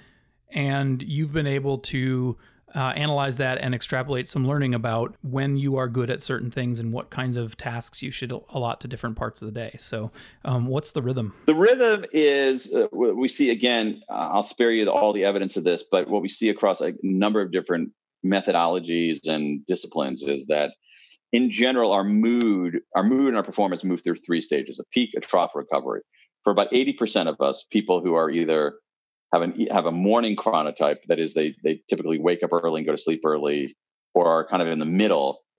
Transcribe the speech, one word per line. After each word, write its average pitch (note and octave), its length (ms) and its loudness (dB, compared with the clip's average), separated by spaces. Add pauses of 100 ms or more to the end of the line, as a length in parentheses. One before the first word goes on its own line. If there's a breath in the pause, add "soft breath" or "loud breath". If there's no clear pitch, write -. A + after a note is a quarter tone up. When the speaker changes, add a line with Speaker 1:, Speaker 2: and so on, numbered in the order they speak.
(520 soft breath)
Speaker 1:
and C#3 500 -2
you've D3 320 -4
been D3+ 140 0
able C#3 320 -2
to, B2+ 580 -2 (380 soft breath)
uh, C3 200 -2
analyze C#3+ 420 -2
that B2+ 220 -2
and B2+ 140 -2
extrapolate B2+ 540 -4
some C3 200 -2
learning C#3 280 0
about A#2 480 -2
when C#3 340 -2
you C#3 200 0
are B2+ 100 -2
good A#2+ 240 -2
at - 100 -4
certain B2 300 -4
things B2 280 -4
and A#2 140 -4
what - 160 -8
kinds B2+ 260 -4
of A#2 220 -6
tasks - 460 -8
you C#3 80 -8
should B2 200 -8
al-, - 180 -10
allot A#2+ 320 -4
to B2 60 -12
different A#2+ 300 -8
parts - 240 -8
of G#2+ 60 -10
the G#2+ 40 -8
day. A2+ 280 -10
So, A2+ 320 -8 (340 loud breath)
um, B2 220 0
what's C3+ 240 -4
the D3 100 -4
rhythm? A#2+ 320 -4 (140)
Speaker 2:
The D#3 80 6
rhythm A3 580 6
is, C#3 600 4
uh, A#2+ 80 4 (100)
w-, A2+ 240 2
we B2+ 120 2
see, C3 220 2
again, A2+ 580 2
uh, C#2+ 260 -4
I'll G2+ 100 2
spare A#2 280 2
you A2 140 2
the, G2 60 2
all G#2 220 4
the G2 120 0
evidence G2 320 0
of E2+ 60 -2
this, E2+ 280 2
but F2+ 180 2
what G2+ 120 0
we F#2+ 80 -4
see A2 200 0
across G2 320 2
a E2 200 -2
number G2+ 400 2
of F#2 100 -4
different E2+ 400 -2 (540)
methodologies E2+ 840 0
and D2 380 -2
disciplines C#2 580 -4
is C#2+ 240 -2
that D2+ 240 2 (600 loud breath)
in A#2+ 200 2
general, A#2 400 2
our G2 120 2
mood, G#2+ 760 2 (160)
our F#2+ 80 4
mood C3 260 4
and A2+ 80 0
our G2 60 0
performance F#2+ 400 -2
move F2+ 200 -2
through E2+ 140 0
three E2+ 240 -2
stages: C#2+ 380 -4
a - 40 -14 (100)
peak, B2 240 0
a - 40 -4
trough, E2+ 340 0
recovery. C#2 460 -4 (420 soft breath)
For G2+ 80 4
about G2 200 2
eighty C3+ 220 2
percent G2+ 360 0
of D2 120 -4
us, C#2 300 0
people F#2 300 2
who F2 120 0
are E2 160 2
either D#2 460 0 (580)
have E2+ 80 2
an, - 300 -2
have F2+ 140 2
a E2+ 60 0
morning G#2 440 2
chronotype, D2+ 640 0 (100)
that E2 120 2
is, D#2+ 140 -4
they, D2+ 300 -2
they D#2 260 0
typically D#2+ 300 0
wake F2 240 0
up E2+ 100 -2
early E2 260 0
and D2 80 -6
go D#2 60 0
to D2 80 -2
sleep D#2+ 240 -2
early, D2 500 -2 (380)
or F2 140 6
are E2 200 4
kind F#2 140 0
of E2 80 0
in D#2+ 100 -2
the D#2 60 -2
middle, E2 540 2 (200)